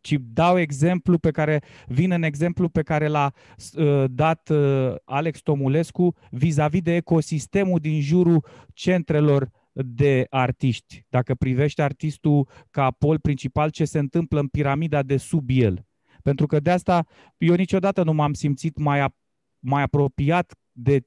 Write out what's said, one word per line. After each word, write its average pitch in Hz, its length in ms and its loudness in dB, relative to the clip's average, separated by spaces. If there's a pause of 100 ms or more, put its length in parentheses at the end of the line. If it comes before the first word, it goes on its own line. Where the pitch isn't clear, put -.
ci - 200 -4
dau 160 380 0
exemplu 165 600 0
pe 160 120 0
care, 151 320 -2 (240)
vin 160 240 0
în 175 120 0
exemplu 165 460 -2
pe 165 140 -2
care 151 260 -2
l-a, 143 240 0 (440)
uh, 143 340 2
dat, 156 380 -2
uh, 139 460 2 (100)
Alex 147 360 -4
Tomulescu 151 760 0 (160)
vis-a-vis 151 520 0
de 165 120 -2
ecosistemul 170 840 0
din 156 220 -2
jurul 170 440 4 (300)
centrelor 151 760 0 (220)
de 131 580 0
artiști. 127 800 -2
Dacă 127 260 -2
privești 135 460 -2
artistul 147 680 -2 (220)
ca 135 200 0
pol 151 280 0
principal, 151 520 -2
ce 156 140 -4
se 151 140 -4
întâmplă 151 420 -2
în 143 80 -2
piramida 147 540 -2
de 135 140 -2
sub 147 320 -2
el. 117 380 2 (360)
Pentru 147 240 0
că 147 140 0
de 147 100 -2
asta 175 360 0 (300)
eu 165 180 2
niciodată 190 480 0
nu 160 100 2
m-am 151 200 0
simțit 147 460 -4
mai 143 220 0
ap-, 135 160 -2 (420)
mai 139 240 -2
apropiat 143 720 0 (180)
de 127 340 2